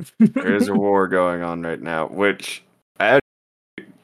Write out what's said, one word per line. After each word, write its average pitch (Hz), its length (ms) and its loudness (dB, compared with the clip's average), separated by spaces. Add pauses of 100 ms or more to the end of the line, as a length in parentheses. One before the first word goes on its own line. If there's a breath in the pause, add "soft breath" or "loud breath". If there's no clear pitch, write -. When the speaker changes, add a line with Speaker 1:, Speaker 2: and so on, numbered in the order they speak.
Speaker 1:
<laughs> - 140 -20
Speaker 2:
There 214 380 2
is 101 120 0
a 101 60 -2
war 98 340 2
going 90 340 0
on 85 200 -6
right 82 180 -8
now, 80 280 -4
which - 540 -2 (380)
I, 120 200 4 (840)